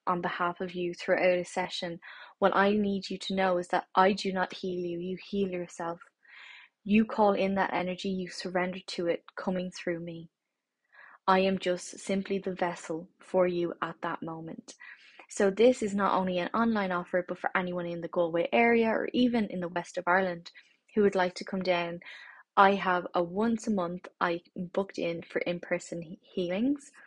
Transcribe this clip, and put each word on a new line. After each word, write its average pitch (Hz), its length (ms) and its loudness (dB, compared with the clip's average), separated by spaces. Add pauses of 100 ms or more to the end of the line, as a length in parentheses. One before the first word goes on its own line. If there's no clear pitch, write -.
on 175 140 0
behalf 175 380 -2
of 180 140 -6
you 175 180 -4
throughout 180 460 2
a 175 60 -2
session, 175 560 -6 (400)
what 196 160 4
I 202 160 4
need 202 360 0
you 190 100 -6
to - 180 -4
know 185 220 2
is 180 100 -6
that - 160 0 (100)
I 190 180 6
do 190 200 -2
not 185 220 -2
heal 180 300 -4
you, 170 140 -4
you 180 260 -6
heal 196 260 -2
yourself. 175 500 -6 (840)
You 214 220 4
call 208 300 4
in 196 200 0
that 190 180 0
energy, 180 360 -4
you 185 200 -4
surrender 185 600 -4
to 175 180 -4
it - 160 0 (140)
coming 185 340 -4
through 170 300 -6
me. 165 300 -12 (1000)
I 190 120 6
am 190 180 2
just 180 400 -4
simply 196 400 -4
the 190 160 -4
vessel 175 520 -4 (140)
for 185 260 2
you 175 360 -2
at 165 180 -8
that 170 220 -6
moment. 165 500 -12 (560)
So 196 220 2
this 233 320 6
is 202 120 -4
not 202 200 2
only 185 240 0
an 175 160 -2
online 214 360 2
offer, 175 380 -2
but 180 100 -6
for - 160 -2
anyone 180 300 -2
in 170 160 -6
the 165 80 -6
Galway 170 420 0
area 233 380 6
or - 240 0
even 240 360 2
in 180 120 -6
the 170 80 -4
west 175 300 -6
of 175 100 -4
Ireland 175 420 2 (440)
who 214 80 4
would 202 120 6
like 180 200 2
to - 100 -10
come 190 160 -4
down, 175 400 0 (560)
I 196 200 8
have 180 360 0
a 180 100 2
once 214 440 0
a 226 40 -2
month, 180 380 -2 (140)
I 175 180 0 (160)
booked 190 420 -4
in 170 220 -4
for - 200 -6
in-person 175 600 -4
he-, 170 220 -14
healings. 208 720 -2 (140)